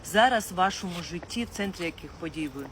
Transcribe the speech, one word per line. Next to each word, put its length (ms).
Зараз 480
в 20
вашому 480
житті, 420
в 40
центрі 360
яких 260
подій 440
ви 180